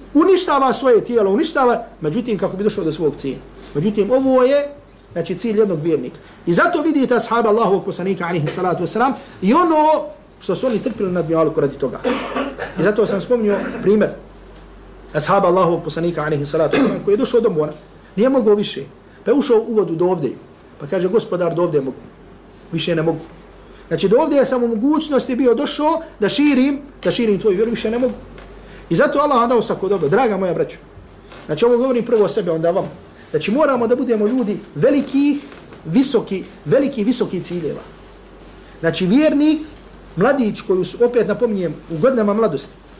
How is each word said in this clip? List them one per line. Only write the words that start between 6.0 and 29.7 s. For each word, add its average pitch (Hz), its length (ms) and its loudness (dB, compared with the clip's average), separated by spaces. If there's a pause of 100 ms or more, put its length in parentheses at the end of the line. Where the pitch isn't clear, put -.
I 170 80 0
zato 339 280 2
vidite 277 340 0
ashaba 226 340 0
Allahovog 202 360 2
poslanika, 180 420 -4
alejhi 165 200 -2
salatu 180 360 -2
vesselam, 233 300 0 (280)
i 190 120 2
ono 311 500 4 (360)
što 185 160 -4
su 254 120 -2
oni 226 120 -2
trpili 202 320 -4
na 180 100 -2
dunjaluku 160 400 0
radi 139 160 0
toga. 127 220 -6 (800)
I - 40 0
zato 208 240 2
sam 196 140 -2
spominjao 208 380 0 (220)
primjer 196 280 2 (1040)
ashaba 185 340 2
Allahovog 170 360 2
poslanika, 165 400 -4
alejhi 151 220 -2
salatu 156 320 0
vesselam, 269 280 2
koji 202 80 2
je 214 40 2
došao 240 240 2
do 226 80 2
mora, 151 240 -2 (420)
nije 226 140 2
mogao 220 260 4
više, - 280 -4 (420)
pa - 60 2
je 277 60 2
ušao 226 300 2
u 240 60 -4
vodu 175 220 0
do 175 100 0
ovdje, 170 260 0 (480)
pa 147 80 -12
kaže: 185 200 -2
„Gospodar, 180 480 -2
do 170 80 0
ovdje 156 180 0
mogu, 131 160 -8 (720)
više 170 240 -2
ne 151 60 -2
mogu. 160 180 -2 (680)
Znači, 165 200 0
do 202 100 4
ovdje 285 280 4
sam 254 180 -2
u 233 40 2
mogućnosti 262 680 0
bio 240 200 4
došao 302 460 0 (180)
da 202 100 0
širim, 277 520 2 (220)
da 180 80 0
širim 214 280 0
tvoju 196 160 2
vjeru, 220 160 0
više 220 200 -4
ne 240 80 -2
mogu.” 247 140 0 (760)
I 170 60 0
zato 269 240 2
Allah 262 300 2
dao 240 120 2
svako 190 260 -4